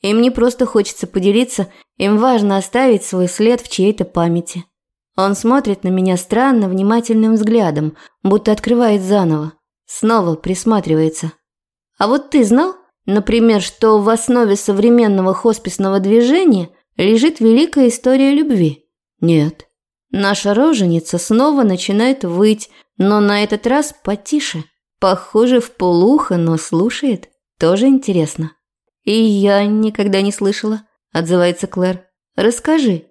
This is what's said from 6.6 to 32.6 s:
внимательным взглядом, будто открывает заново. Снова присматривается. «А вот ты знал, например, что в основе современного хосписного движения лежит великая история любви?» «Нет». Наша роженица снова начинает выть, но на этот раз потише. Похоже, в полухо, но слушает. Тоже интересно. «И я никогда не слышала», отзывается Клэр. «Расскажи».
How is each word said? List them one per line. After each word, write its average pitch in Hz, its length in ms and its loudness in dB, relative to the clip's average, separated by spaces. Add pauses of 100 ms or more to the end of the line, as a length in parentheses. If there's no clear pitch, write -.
внимательным 220 680 0
взглядом, 196 640 0 (260)
будто 208 300 0
открывает 214 500 0
заново. 165 500 -2 (340)
Снова 208 500 -2
присматривается. 160 960 -2 (680)
«А 202 80 0
вот 277 240 -2
ты 269 140 4
знал, 277 320 0 (300)
например, 214 540 0
что 220 380 0
в 202 100 0
основе 226 480 0
современного 202 760 2
хосписного 196 680 -2
движения 233 680 2 (260)
лежит 226 440 2
великая 254 480 4
история 262 440 2
любви?» 233 540 0 (340)
«Нет». 160 460 0 (460)
Наша 196 420 -2
роженица 196 640 0
снова 269 440 0
начинает 208 600 0
выть, 208 460 0 (260)
но 202 240 2
на 202 240 0
этот 208 220 -6
раз 285 360 -2
потише. 208 640 -6 (360)
Похоже, 220 600 0
в 240 120 -10
полухо, 185 640 0
но 165 200 0
слушает. 190 760 -4 (280)
Тоже 190 280 2
интересно. 180 680 -2 (520)
«И 208 80 -2
я 202 520 2
никогда 208 560 -2
не 202 100 -2
слышала», 208 520 -4 (300)
отзывается 175 540 0
Клэр. 185 380 -4 (320)
«Расскажи». 233 760 0